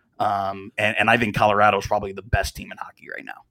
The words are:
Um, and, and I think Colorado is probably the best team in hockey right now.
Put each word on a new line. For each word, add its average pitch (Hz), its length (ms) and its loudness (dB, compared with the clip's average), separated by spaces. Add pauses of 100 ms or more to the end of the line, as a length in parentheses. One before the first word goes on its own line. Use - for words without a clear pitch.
(200)
Um, 101 580 -2
and, 107 220 0
and 107 100 4
I 113 60 8
think 113 180 0
Colorado 104 460 4
is - 80 -6
probably 101 240 -2
the 98 100 -14
best 101 360 -4
team 98 160 -14
in - 40 -18
hockey - 320 -18
right - 140 -12
now. - 280 -18